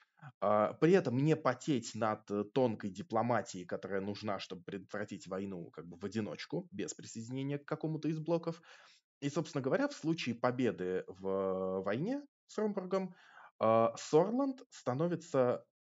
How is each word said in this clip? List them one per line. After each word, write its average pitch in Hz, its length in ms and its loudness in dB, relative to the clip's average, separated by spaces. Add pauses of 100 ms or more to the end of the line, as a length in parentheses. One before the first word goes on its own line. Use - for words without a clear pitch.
(420)
А, 104 320 4
при 160 200 6
этом 151 240 4
не 147 180 4
потеть 131 600 0
над, 110 360 -2
э, 101 140 2
тонкой 113 460 0
дипломатией, 104 720 0
которая 95 360 -4
нужна, 101 380 -4
чтобы 92 240 -12
предотвратить 101 640 -8
войну 95 440 -6
как 78 160 -12
бы 87 100 -14
в 92 80 -6
одиночку, 107 680 -6
без 101 240 -4
присоединения 131 640 -6
к 143 60 -20
какому-то 156 440 -4
из 160 100 -2
блоков. 170 420 -2 (600)
И, 143 80 0
собственно 151 340 -2
говоря, 196 240 2
в 285 60 -10
случае 165 420 -2
победы 95 720 2
в, 92 200 -10
э, 95 560 0
войне 175 400 -2 (240)
с - 100 -20
Ромбургом, 190 580 -2 (440)
а, 113 380 6
Сорланд 240 720 2
становится 135 960 0 (200)